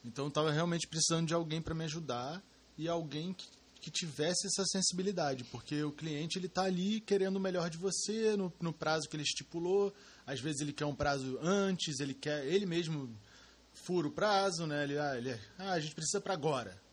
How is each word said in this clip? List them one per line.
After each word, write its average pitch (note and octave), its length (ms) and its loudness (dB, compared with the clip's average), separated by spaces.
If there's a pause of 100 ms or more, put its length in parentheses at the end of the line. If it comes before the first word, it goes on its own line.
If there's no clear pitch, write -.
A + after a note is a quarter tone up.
Então, C#3 220 -4
eu D3 40 -2
tava D#3 200 2
realmente E3+ 380 2
precisando D#3+ 400 2
de E3 60 2
alguém E3 260 0
pra D#3+ 140 -4
me D#3+ 100 -2
ajudar D3 580 -4 (340)
e D#3 120 -2
alguém E3 460 -2
que, - 120 -12 (340)
que D#3+ 100 -12
tivesse D#3+ 560 0
essa F#3+ 180 0
sensibilidade, F3+ 800 0
porque D3 380 -4
o D3+ 100 0
cliente, D#3 460 -4
ele F#3 100 -4
tá F#3 140 0
ali F#3+ 380 2
querendo F#3+ 360 2
o G3 40 0
melhor F3+ 280 0
de E3 80 -6
você G#3 600 0
no, F#3 240 0
no E3 120 0
prazo D#3 360 0
que D#3 80 -6
ele D3+ 60 -2
estipulou. F3+ 680 0 (340)
Às C3+ 140 -4
vezes D3 200 -2
ele D3 120 -2
quer D3 140 -2
um C#3+ 80 0
prazo C3+ 480 0
antes, F3+ 580 2
ele C#3 140 -2
quer, D3 320 -2
ele G3 180 4
mesmo D#3+ 500 -2 (600)
fura E3+ 340 0
o - 20 0
prazo, F#3+ 560 4
né? D3 180 0
Ele, C#3+ 140 0
ah, C#3+ 180 0
ele, A#2+ 240 -4 (180)
"Ah, F#3+ 140 -2
a E3+ 80 2
gente D3+ 140 -6
precisa E3+ 260 -2
pra G3 140 -2
agora." B2+ 460 -2 (120)